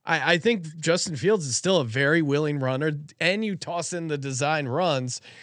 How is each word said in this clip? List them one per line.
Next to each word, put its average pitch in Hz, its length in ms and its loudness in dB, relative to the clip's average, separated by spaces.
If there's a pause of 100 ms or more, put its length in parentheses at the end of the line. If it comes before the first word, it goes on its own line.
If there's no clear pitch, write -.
I, 160 300 2
I 175 40 4
think 170 380 -2
Justin 165 400 0
Fields 170 300 2
is 123 100 -2
still 185 220 4
a 143 80 2
very 139 340 2
willing 147 400 0
runner, 135 320 0 (260)
and 185 240 0
you 208 140 -2
toss 170 380 -6
in 165 140 -6
the 147 100 -2
design 139 500 -2
runs. 135 540 -2 (200)